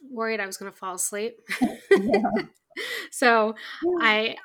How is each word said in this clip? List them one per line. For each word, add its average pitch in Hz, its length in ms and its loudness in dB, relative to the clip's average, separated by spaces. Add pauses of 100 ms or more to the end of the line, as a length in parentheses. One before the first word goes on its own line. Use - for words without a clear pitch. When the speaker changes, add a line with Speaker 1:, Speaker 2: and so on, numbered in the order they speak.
Speaker 1:
worried 226 320 -4
I 196 60 -2
was 190 120 -10
gonna 196 140 -12
fall 185 240 -10
asleep. 208 520 -6
<laughs> - 20 -20 (400)
Speaker 2:
<laughs> 403 60 10
Yeah. 214 360 2 (800)
Speaker 1:
So 220 440 4 (260)
Speaker 2:
Yeah. 349 180 0
Speaker 1:
I, 220 460 2